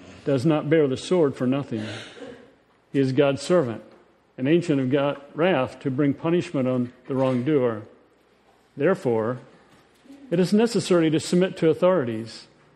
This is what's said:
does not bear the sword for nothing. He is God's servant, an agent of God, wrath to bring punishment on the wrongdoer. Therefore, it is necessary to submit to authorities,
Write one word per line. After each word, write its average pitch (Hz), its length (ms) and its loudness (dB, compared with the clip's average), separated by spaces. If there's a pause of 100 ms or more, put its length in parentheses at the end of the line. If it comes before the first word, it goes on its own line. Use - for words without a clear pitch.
(240)
does 135 220 0
not 151 240 0
bear 151 180 4
the 131 80 -2
sword 165 400 0
for 127 120 -2
nothing. 131 360 -4 (1120)
He 143 60 0
is 131 120 2
God's 139 300 2
servant, 135 420 0 (540)
an 127 100 -2
agent 156 320 2
of 127 100 -2
God, 139 300 0 (160)
wrath 151 460 0
to 139 100 -4
bring 139 220 0
punishment 160 520 -2
on 127 280 -2 (140)
the 139 80 -4
wrongdoer. 127 680 0 (920)
Therefore, 127 640 -2 (960)
it 175 80 0
is 180 120 2
necessary 190 600 2
to 156 80 0
submit 180 380 0
to 160 120 2
authorities, 143 800 -2 (280)